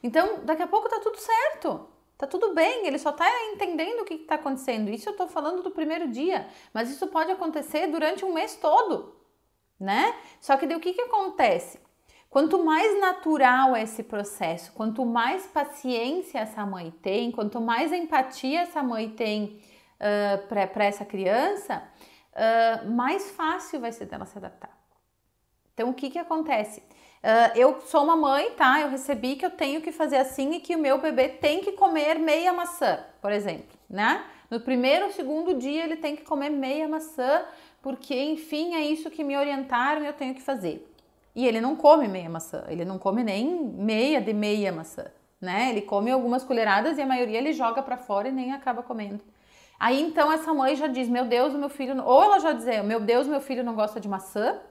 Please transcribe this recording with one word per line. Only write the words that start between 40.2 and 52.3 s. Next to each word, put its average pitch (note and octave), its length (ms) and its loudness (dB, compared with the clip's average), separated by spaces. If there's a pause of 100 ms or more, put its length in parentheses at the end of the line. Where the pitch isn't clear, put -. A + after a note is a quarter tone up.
que - 60 -18
fazer. F#3+ 500 -6 (440)
E B3 100 0
ele A3+ 140 2
não C4 160 0
come D4 320 8
meia F#3 220 -6
maçã, - 400 -10
ele E3+ 160 -4
não F#3+ 120 -6
come G3+ 260 0
nem G#3 220 -2
meia B3+ 760 0
de G#3 120 -2
meia G#3 380 0
maçã, D#3+ 340 -10 (360)
né? G3 280 0
Ele A3 120 -2
come G3+ 300 0
algumas B3+ 320 0
colheradas A#3 540 2
e D4+ 40 -4
a C4+ 40 -2
maioria B3 340 0
ele D4 120 0
joga A#3+ 320 0
pra B3 140 -6
fora G#3 320 -2
e - 20 -4
nem C4 220 -4
acaba B3+ 280 -6
comendo. G#3 400 -10 (580)
Aí, C4 220 4
então, D#4 300 4
essa D#4+ 220 0
mãe C4+ 220 2
já D4 120 -2
diz, B3+ 220 -2
"Meu B3 160 2
Deus, B3 280 2
o C#4+ 40 -4
meu C#4+ 120 -2
filho C4+ 240 -6
não-", C4 120 -2
ou C4+ 180 10
ela G4+ 160 8